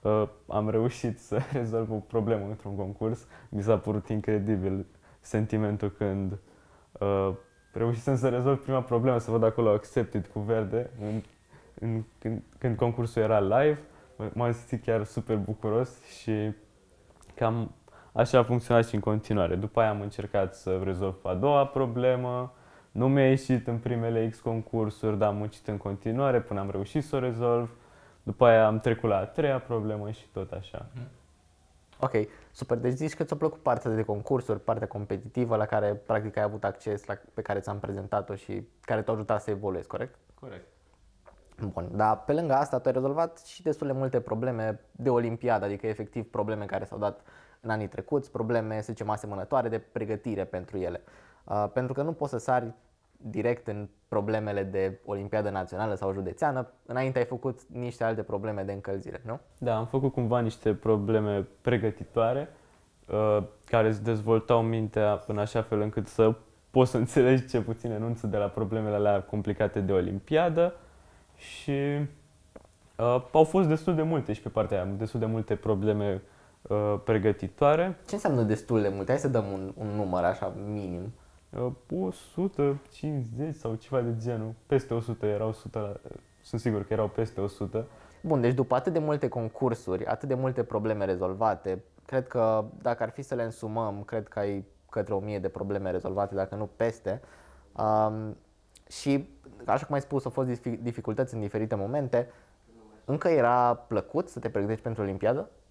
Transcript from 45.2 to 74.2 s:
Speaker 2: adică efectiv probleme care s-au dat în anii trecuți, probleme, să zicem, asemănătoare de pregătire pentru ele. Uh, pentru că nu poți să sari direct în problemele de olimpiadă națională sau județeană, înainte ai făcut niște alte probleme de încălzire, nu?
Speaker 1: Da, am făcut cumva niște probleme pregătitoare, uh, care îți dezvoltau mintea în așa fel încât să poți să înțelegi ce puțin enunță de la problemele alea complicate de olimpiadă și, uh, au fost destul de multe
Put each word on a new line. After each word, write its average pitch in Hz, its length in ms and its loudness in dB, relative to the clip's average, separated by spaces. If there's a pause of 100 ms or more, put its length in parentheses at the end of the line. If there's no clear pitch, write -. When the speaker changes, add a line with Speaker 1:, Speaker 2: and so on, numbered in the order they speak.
Speaker 2:
adică 101 220 -4
efectiv 110 440 -6
probleme 104 340 -2
care 95 200 -4
s-au 101 140 -10
dat 101 220 -2 (400)
în 113 100 -6
anii 110 180 -2
trecuți, - 420 -4
probleme, 110 500 -2
să 113 120 -8
zicem, 107 180 -6
asemănătoare 107 580 -2
de 110 100 -2
pregătire 107 640 -4
pentru 92 340 -8
ele. 87 240 -4 (420)
Uh, 104 280 -2
pentru 127 200 -2
că 135 100 -2
nu 160 100 -2
poți 151 180 -6
să 123 80 -4
sari 117 340 -2 (580)
direct 120 360 -2
în 104 220 -8 (200)
problemele 104 540 0
de 95 420 -2
olimpiadă 104 460 -2
națională 98 440 -4
sau 98 180 -2
județeană, 120 540 -2 (200)
înainte 127 320 -2
ai 123 60 4
făcut 123 360 -6 (120)
niște 123 320 -6
alte 113 180 0
probleme 104 400 -4
de 98 100 -4
încălzire, 98 540 -8
nu? 117 140 -8 (180)
Speaker 1:
Da, 120 180 0
am 113 100 -2
făcut 135 260 0
cumva 120 280 2
niște 110 340 2
probleme 104 720 2 (140)
pregătitoare, 117 880 0 (580)
uh, 107 360 4 (220)
care 113 240 4
îți 107 140 0
dezvoltau 113 600 4
mintea 110 640 0
în 107 120 -2
așa 104 240 0
fel 107 180 0
încât 107 260 -2
să 113 280 6 (360)
poți 127 200 6
să - 60 -2
înțelegi 127 500 4
ce 120 140 0
puțin 117 300 -6
enunță 113 360 -4
de 104 100 0
la 104 100 2
problemele 107 480 -2
alea 101 280 4
complicate 104 580 0
de 98 120 0
olimpiadă 156 800 2 (640)
și, 143 640 -2 (960)
uh, 123 360 2
au 156 120 8
fost 180 240 4
destul 160 260 2
de 156 80 2
multe 156 300 0